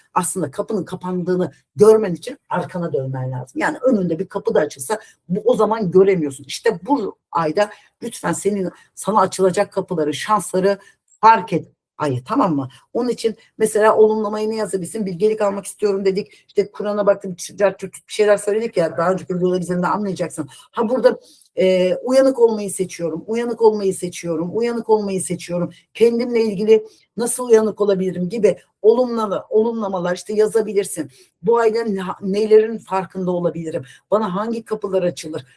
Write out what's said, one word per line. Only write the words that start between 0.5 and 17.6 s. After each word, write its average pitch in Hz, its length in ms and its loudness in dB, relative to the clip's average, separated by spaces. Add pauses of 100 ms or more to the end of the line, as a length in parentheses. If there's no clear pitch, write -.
kapının 208 340 -4
kapandığını 180 640 -4 (240)
görmen 208 380 6
için - 240 -12 (120)
arkana 170 440 -6
dönmen 131 380 -4
lazım. 131 300 -8
Yani 160 160 -2
önünde 180 420 2
bir 190 80 -6
kapı - 280 -4
da 202 40 4
açılsa 151 400 -4 (300)
bu, 202 160 -2
o 240 100 4
zaman 208 360 0
göremiyorsun. 180 520 4
İşte 196 420 -2
bu 202 320 -2 (140)
ayda 170 380 0 (340)
lütfen 175 300 -4
senin, 196 360 -2 (260)
sana 202 260 0
açılacak 190 500 2
kapıları, 160 420 -4
şansları 196 680 0 (420)
fark 214 320 6
et 147 140 -2 (300)
ayı, 131 260 -4
tamam 208 320 0
mı? 131 140 -4 (240)
Onun 240 160 -2
için 226 260 -2 (220)
mesela 214 400 2
olumlamayı 214 520 2
ne 226 60 -4
yazabilsin? 196 500 -4
Bilgelik 208 360 0
almak 196 240 -2
istiyorum 196 400 -2
dedik. 196 420 -4
İşte 196 240 -2
Kur'an'a 208 340 -2
baktım, 196 300 0 (200)
cart 190 240 0